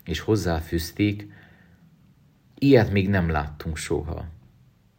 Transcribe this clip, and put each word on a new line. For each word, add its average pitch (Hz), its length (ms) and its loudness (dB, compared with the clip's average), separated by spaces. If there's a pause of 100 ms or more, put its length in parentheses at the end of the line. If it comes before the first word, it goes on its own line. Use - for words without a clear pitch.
és 85 160 -6
hozzáfűzték, 92 1120 -2 (1300)
"Ilyet 120 320 6
még 98 180 2
nem 92 200 2
láttunk 76 480 -4
soha." 78 520 -6 (720)